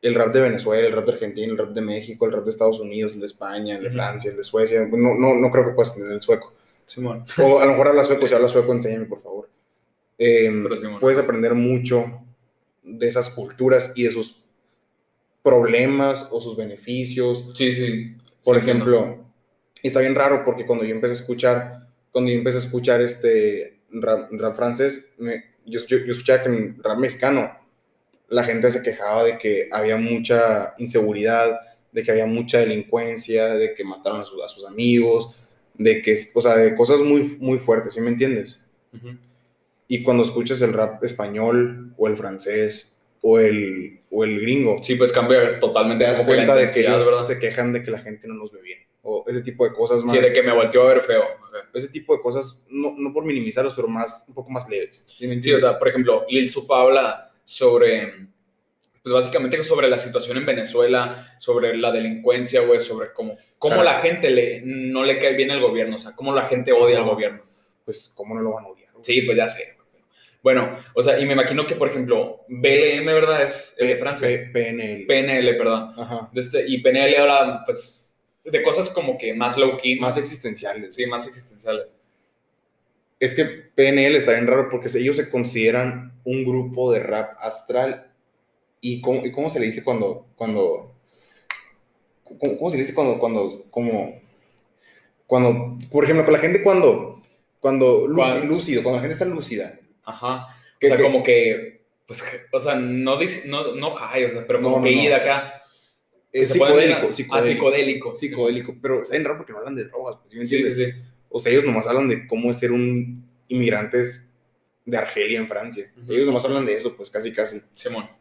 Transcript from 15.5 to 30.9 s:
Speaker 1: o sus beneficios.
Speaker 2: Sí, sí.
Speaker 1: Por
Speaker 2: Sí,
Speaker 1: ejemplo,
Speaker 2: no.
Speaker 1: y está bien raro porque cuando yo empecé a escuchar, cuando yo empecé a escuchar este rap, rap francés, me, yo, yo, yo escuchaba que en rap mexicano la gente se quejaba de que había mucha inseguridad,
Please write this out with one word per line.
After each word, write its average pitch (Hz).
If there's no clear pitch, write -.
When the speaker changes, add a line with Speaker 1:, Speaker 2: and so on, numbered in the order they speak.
Speaker 1:
o 113
sus 117
beneficios. 123
Speaker 2:
Sí, 127
sí. 117
Speaker 1:
Por 123
Speaker 2:
Sí, 117
Speaker 1:
ejemplo, 117
Speaker 2:
no. -
Speaker 1:
y 135
está 131
bien 131
raro 135
porque 120
cuando 117
yo 110
empecé 120
a 120
escuchar, 120
cuando 127
yo 120
empecé 123
a 123
escuchar 123
este 110
rap, 110
rap 110
francés, 120
me, 117
yo, 113
yo, 127
yo 120
escuchaba 127
que 127
en 110
rap 107
mexicano 131
la 123
gente 117
se 123
quejaba 107
de 113
que 104
había 110
mucha 113
inseguridad, 113